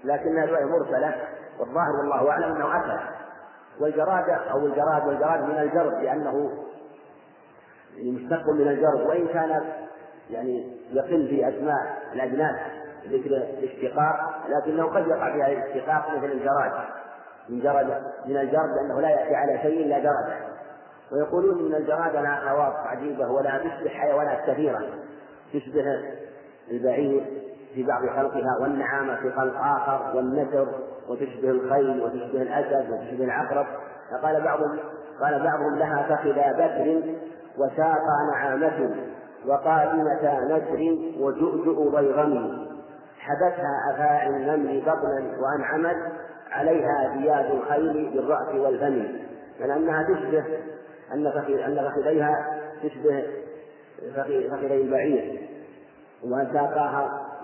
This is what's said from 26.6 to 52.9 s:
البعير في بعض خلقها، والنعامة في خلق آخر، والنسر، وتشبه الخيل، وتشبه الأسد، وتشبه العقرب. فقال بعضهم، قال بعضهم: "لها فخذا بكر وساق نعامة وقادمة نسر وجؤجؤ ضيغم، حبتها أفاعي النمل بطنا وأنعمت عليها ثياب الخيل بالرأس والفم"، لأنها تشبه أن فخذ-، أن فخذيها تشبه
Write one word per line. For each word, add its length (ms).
البعير 540
في 80
بعض 240
خلقها، 440
والنعامة 560
في 160
خلق 240
آخر، 600
والنسر، 520
وتشبه 420
الخيل، 520
وتشبه 400
الأسد، 480
وتشبه 340
العقرب. 420
فقال 320
بعضهم، 360
قال 220
بعضهم: 360
"لها 240
فخذا 500
بكر 500
وساق 440
نعامة 640
وقادمة 1000
نسر 540
وجؤجؤ 720
ضيغم، 760
حبتها 760
أفاعي 340
النمل 520
بطنا 600
وأنعمت 560
عليها 600
ثياب 360
الخيل 640
بالرأس 400
والفم"، 500
لأنها 420
تشبه 420
أن 160
فخذ-، 360
أن 220
فخذيها 720
تشبه 400